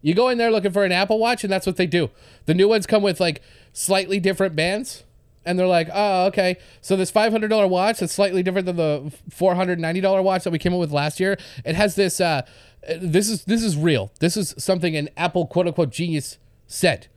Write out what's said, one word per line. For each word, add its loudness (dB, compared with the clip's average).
You 0
go 4
in 0
there 2
looking 0
for 2
an 0
Apple 2
Watch, 0
and -2
that's -2
what -2
they 2
do. 0
The 2
new 4
ones 2
come 4
with, 0
like, -2
slightly -2
different 0
bands, -4
and -2
they're 2
like, 2
"Oh, 2
okay. 0
So 0
this 0
five 2
hundred 0
dollar 4
watch 2
that's -4
slightly 2
different 0
than -4
the -2
four 0
hundred 0
ninety -2
dollar 2
watch 0
that -2
we -2
came 0
up 0
with -2
last -2
year, 0
it -4
has 0
this, 0
uh, 0
this 2
is, -4
this 0
is 0
real. 0
This -8
is -4
something -2
an -6
Apple -2
quote-unquote 0
genius -6
said." -2